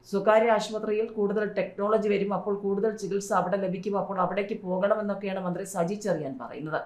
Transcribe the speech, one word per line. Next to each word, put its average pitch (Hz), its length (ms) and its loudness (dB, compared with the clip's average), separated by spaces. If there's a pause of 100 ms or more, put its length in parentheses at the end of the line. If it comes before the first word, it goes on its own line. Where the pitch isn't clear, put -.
(100)
സ്വകാര്യ 220 400 6
ആശുപത്രിയിൽ 214 560 2
കൂടുതൽ 208 380 0 (140)
ടെക്നോളജി 208 500 2
വരും, 196 260 2
അപ്പോൾ 202 200 0
കൂടുതൽ 202 420 0
ചികിത്സ 196 360 -2
അവിടെ 196 240 2
ലഭിക്കും, 196 420 -2
അപ്പോൾ 185 220 -2
അവിടേക്ക് 196 400 0
പോകണമെന്നൊക്കെയാണ് 196 800 -2
മന്ത്രി 180 240 -4
സജി 190 300 -2
ചെറിയാൻ 151 440 -4
പറയുന്നത്. 139 480 -6